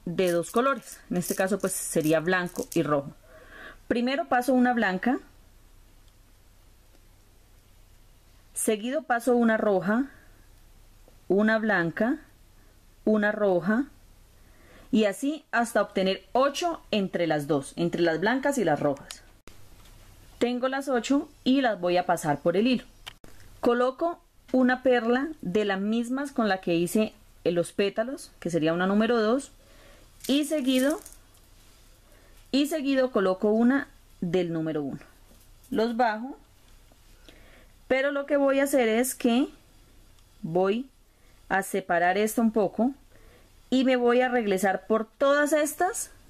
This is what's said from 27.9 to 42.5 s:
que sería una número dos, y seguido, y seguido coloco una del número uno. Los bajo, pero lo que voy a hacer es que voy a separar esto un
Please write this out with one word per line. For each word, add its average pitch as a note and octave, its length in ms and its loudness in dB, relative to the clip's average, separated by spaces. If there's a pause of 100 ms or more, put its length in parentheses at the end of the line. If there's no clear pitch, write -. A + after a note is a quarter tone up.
que F3 100 -6
sería D#3+ 220 2
una F3 140 0
número A3 340 2
dos, A3+ 320 0 (760)
y C#4+ 160 2
seguido, C#4 560 0 (1500)
y C#4+ 140 2
seguido C4+ 440 0
coloco F#3+ 400 0
una A#3+ 380 2 (320)
del F3 320 -2
número D#3 300 -4
uno. C#3 180 -8 (680)
Los A3+ 260 -2
bajo, A#3 400 -2 (1500)
pero C4+ 240 0
lo C#4 140 -6
que D4 100 0
voy C#4 240 2
a C#4 40 2
hacer C#4 240 2
es A#3 260 0
que B3 340 2 (960)
voy G3 460 0 (600)
a F#3+ 140 0
separar F#3 560 0
esto G#3+ 240 0
un A3 100 2